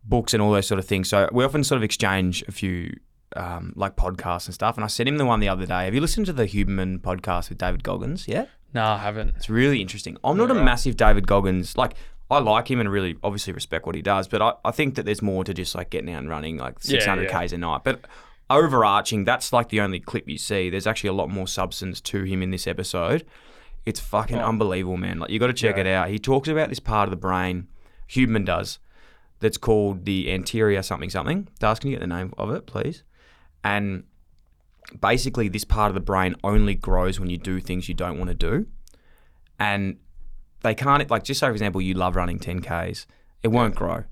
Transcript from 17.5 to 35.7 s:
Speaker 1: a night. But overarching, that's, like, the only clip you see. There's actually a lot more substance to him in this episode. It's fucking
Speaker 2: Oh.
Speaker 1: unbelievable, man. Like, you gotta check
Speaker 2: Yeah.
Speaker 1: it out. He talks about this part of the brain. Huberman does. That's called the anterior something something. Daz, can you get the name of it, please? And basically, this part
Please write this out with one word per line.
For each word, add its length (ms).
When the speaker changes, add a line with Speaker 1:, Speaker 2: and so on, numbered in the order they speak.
Speaker 1:
a 60
night. 240
But 180
overarching, 760
that's, 280
like, 160
the 120
only 180
clip 300
you 80
see. 320
There's 180
actually 220
a 40
lot 160
more 180
substance 540
to 220
him 180
in 100
this 160
episode. 580
It's 140
fucking 380
Speaker 2:
Oh. 100
Speaker 1:
unbelievable, 500
man. 220
Like, 100
you 100
gotta 140
check 220
Speaker 2:
Yeah. 60
Speaker 1:
it 60
out. 220
He 100
talks 300
about 200
this 100
part 280
of 40
the 60
brain. 500
Huberman 360
does. 340
That's 180
called 480
the 260
anterior 500
something 280
something. 380
Daz, 200
can 120
you 60
get 40
the 120
name 240
of 140
it, 140
please? 380
And 400
basically, 500
this 160
part 240